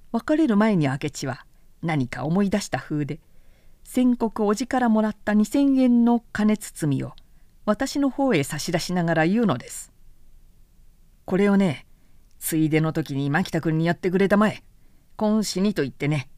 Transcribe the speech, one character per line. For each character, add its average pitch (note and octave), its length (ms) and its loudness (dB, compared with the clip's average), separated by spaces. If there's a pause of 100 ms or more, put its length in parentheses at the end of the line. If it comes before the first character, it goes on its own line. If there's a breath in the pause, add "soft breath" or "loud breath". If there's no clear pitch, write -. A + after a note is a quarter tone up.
(120)
別 D4+ 260 -2
れ D#4+ 100 2
る G#3+ 100 2
前 G#3+ 180 4
に D3+ 120 2
明 C3 100 -2
智 C#3+ 300 -8
は - 180 -8 (380)
何 D3+ 240 -2
か B2 180 -10
思 E3+ 160 0
い G3 80 0
出 G3 120 -2
し - 80 -10
た - 100 -4
風 D3 260 -6
で、 C#3+ 140 -8 (640)
先 B3+ 320 0
刻 A3+ 280 -2
叔 G#3 120 2
父 B3 120 -4
か C4 120 0
ら A#3+ 100 2
も A3 120 4
ら G#3+ 80 0
っ G#3 60 -8
た - 180 -4
二 G#3+ 120 4
千 C#4 320 2
円 A#3+ 280 4
の A#3+ 260 2
金 G#3+ 260 0
包 - 400 -4
み C3+ 60 -6
を B2+ 100 -10 (520)
私 C4 340 -2
の C#4 100 2
方 C4 260 0
へ C#3 80 2
差 D3+ 160 -8
し - 120 -6
出 E3 80 0
し - 140 -4
な F3+ 100 0
が E3 100 0
ら D#3+ 140 2
言 A3 160 0
う - 20 2
の C#3+ 120 0
で - 120 -14
す。 - 220 -16 (1300)
「こ F#3 120 -2
れ G3+ 120 4
を G3 80 4
ね、 F#3+ 280 0 (540)
つ - 180 -4
い D#3 120 2
で D#3 120 2
の D#3+ 100 0
時 D3+ 240 -6
に C#3 140 -2
牧 E3 220 -2
田 E3 100 -2
君 D#3+ 160 0
に D#3+ 80 0
や E3+ 80 2
っ E3 40 -6
て F#3 140 -2
く F#3 60 0
れ G3 100 2
た G3 100 2
ま G#3 120 4
え。 - 140 -8 (520)
婚 G#3+ 280 0
死 - 180 -4
に G#3 120 0
と D#3 100 -2
言 C3 80 -4
っ - 20 -16
て D3 140 -6
ね。 D3 300 -2